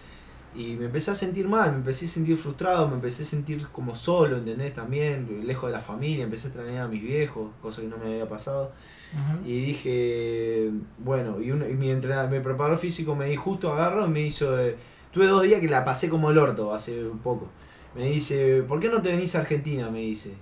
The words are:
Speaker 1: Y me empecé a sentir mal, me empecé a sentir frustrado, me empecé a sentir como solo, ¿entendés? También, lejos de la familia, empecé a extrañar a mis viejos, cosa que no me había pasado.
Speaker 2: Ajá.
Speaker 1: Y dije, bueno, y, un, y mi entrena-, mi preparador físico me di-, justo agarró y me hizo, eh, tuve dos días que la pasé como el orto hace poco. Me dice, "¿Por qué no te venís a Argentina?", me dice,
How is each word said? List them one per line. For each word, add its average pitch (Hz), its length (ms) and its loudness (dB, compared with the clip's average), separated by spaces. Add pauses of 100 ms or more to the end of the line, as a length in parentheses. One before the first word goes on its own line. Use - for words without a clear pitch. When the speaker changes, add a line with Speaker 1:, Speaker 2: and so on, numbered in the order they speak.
(560)
Speaker 1:
Y 117 200 -6
me 120 80 -6
empecé 135 260 -2
a 196 60 0
sentir 185 320 -2
mal, 202 240 4
me 135 60 -2
empecé 131 280 -4
a - 20 -4
sentir 160 280 2
frustrado, 156 500 2
me 139 80 0
empecé 123 300 -4
a - 20 -8
sentir 147 460 -4
como 123 240 -8
solo, 165 400 4
¿entendés? 120 360 -4
También, 123 720 -4
lejos 131 240 -4
de 117 80 -2
la 110 60 -6
familia, 135 400 -4
empecé 113 240 -6
a 131 40 -8
extrañar 123 340 -8
a 117 40 -4
mis 107 140 -6
viejos, 123 480 -2 (100)
cosa 113 220 -10
que 113 60 -6
no 113 100 -10
me 113 140 -10
había 110 160 -4
pasado. 135 420 -4 (420)
Speaker 2:
Ajá. 151 320 -2
Speaker 1:
Y 123 200 -2
dije, 117 1040 0 (280)
bueno, 117 420 -2
y, 120 100 -4
un, 147 180 0
y 131 60 -2
mi 135 160 2
entrena-, 131 380 0
mi 135 100 2
preparador 139 400 2
físico 165 380 -2
me 139 100 -2
di-, 143 100 0
justo 180 360 -2
agarró 180 340 2
y 165 40 2
me 151 100 2
hizo, 147 400 0
eh, 120 160 2 (360)
tuve 190 140 6
dos 190 160 8
días 196 180 6
que 165 80 2
la 131 160 4
pasé 131 240 0
como 156 220 4
el 156 80 10
orto 110 340 4
hace 117 300 -6 (220)
poco. 110 240 -2 (480)
Me 127 120 -2
dice, 135 540 4
"¿Por 135 160 0
qué 214 100 2
no 220 140 2
te 180 80 0
venís 175 240 0
a 160 60 2
Argentina?", 143 500 -2
me 113 120 -4
dice, 107 400 -6